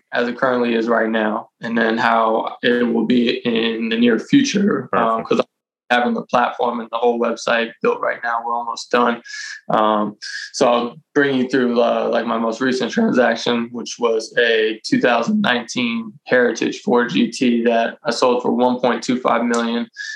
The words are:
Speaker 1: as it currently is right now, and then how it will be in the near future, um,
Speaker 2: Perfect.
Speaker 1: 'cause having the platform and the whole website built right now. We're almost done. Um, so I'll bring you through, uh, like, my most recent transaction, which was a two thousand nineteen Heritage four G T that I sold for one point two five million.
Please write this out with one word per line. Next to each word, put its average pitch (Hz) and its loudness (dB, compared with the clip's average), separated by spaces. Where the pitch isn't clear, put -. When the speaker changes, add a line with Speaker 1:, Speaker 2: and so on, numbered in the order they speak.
Speaker 1:
as 123 -2
it 120 -6
currently 120 0
is 113 0
right 110 2
now, 110 -2
and 117 -4
then 113 2
how 113 0
it 120 2
will 113 0
be 123 2
in 113 -2
the 113 -2
near 120 4
future, - 0
um, 113 0
Speaker 2:
Perfect. - -6
Speaker 1:
'cause - 0
having 120 2
the 117 -4
platform 120 0
and 113 -10
the 117 -4
whole 120 2
website 117 -2
built 120 0
right 117 -4
now. 117 -2
We're 117 -4
almost 120 -8
done. 120 2
Um, 107 0
so 131 2
I'll 120 0
bring 139 2
you 123 0
through, 120 2
uh, 113 0
like, 117 0
my 117 -2
most 113 -2
recent 123 0
transaction, 120 0
which 113 -10
was 113 -2
a 110 2
two 123 0
thousand 127 2
nineteen 117 -2
Heritage 123 0
four 120 2
G 123 0
T 117 0
that 117 0
I - 0
sold 123 2
for 123 0
one 123 2
point 117 0
two 127 0
five 117 0
million. 117 -2